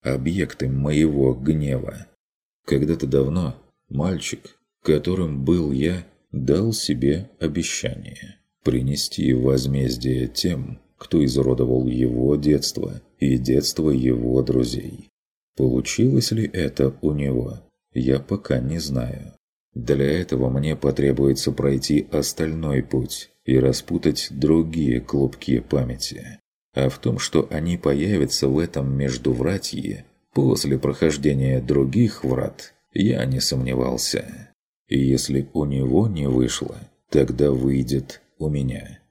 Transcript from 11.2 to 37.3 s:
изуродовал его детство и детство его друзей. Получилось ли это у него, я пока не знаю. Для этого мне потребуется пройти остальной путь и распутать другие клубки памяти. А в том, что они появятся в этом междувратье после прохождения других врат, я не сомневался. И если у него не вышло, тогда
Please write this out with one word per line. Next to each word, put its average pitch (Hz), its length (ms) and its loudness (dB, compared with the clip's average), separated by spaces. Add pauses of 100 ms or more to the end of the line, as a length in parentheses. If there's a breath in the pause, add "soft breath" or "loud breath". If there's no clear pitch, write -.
изуродовал 64 640 2
его 62 480 2
детство 71 640 -2 (180)
и 67 200 2
детство 65 520 0
его 64 520 2
друзей. 62 680 -2 (480)
Получилось - 760 2
ли 113 200 -2
это 67 500 0
у 76 100 2
него, 65 480 -2 (320)
я 65 280 2
пока 69 400 -2
не 71 180 -4
знаю. 65 560 -6 (400)
Для 69 320 0
этого 71 420 0
мне 69 280 -2
потребуется 69 720 2
пройти 69 600 0
остальной 78 720 -2
путь - 480 -6 (140)
и 65 140 4
распутать 69 720 0
другие 76 680 2
клубки 65 600 0
памяти. - 760 -6 (360)
А 67 140 0
в 65 100 -6
том, - 200 -2
что - 320 0
они 82 260 -2
появятся 73 720 0
в 67 100 2
этом 69 380 -2
междувратье 67 1080 -4 (260)
после 71 460 2
прохождения 69 840 2
других 69 640 2
врат, 65 500 -4 (180)
я 64 320 2
не 65 160 0
сомневался. 64 1120 -2 (380)
И 65 100 2
если 67 540 2
у 73 120 0
него 67 420 2
не 78 220 -2
вышло, 64 480 0 (340)
тогда 69 400 4